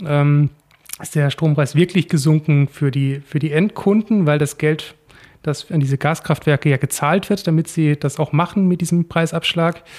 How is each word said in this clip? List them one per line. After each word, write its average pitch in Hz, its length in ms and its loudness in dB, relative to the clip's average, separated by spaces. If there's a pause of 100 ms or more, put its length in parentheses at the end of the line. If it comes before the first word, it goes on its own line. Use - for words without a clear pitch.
Ähm, 147 440 2 (500)
ist - 140 -10
der 143 160 0
Strompreis 151 440 0
wirklich 170 340 2
gesunken 151 600 2
für 143 220 -2
die, 139 300 -2
für - 180 -6
die 147 140 -4
Endkunden, 202 720 0
weil 147 120 2
das 147 200 -2
Geld, 151 360 -2 (480)
das - 280 -6
an 165 100 0
diese 135 160 0
Gaskraftwerke 151 720 0
ja 139 80 2
gezahlt 147 540 -2
wird, 202 160 -2
damit 160 220 0
sie 147 300 0
das - 200 -4
auch 156 140 -4
machen 175 360 0
mit 180 140 0
diesem 170 260 0
Preisabschlag. 165 720 -2 (160)